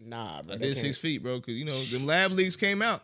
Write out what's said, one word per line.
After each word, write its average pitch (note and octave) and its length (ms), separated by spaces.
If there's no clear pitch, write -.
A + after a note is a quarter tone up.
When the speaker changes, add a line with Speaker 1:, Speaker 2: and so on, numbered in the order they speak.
Speaker 1:
"Nah, A2 420
bro, E2 120
Speaker 2:
I A2+ 40
Speaker 1:
they A#2 100
Speaker 2:
did C#3 60
Speaker 1:
can't." C3 120
Speaker 2:
six C3+ 120
feet, D#3 240
bro, B2+ 180
'cause, A#2 140
you B2+ 100
know, C#3 200
them B2+ 200
lab F3+ 280
leaks F#3 240
came G3+ 260
out. A3+ 220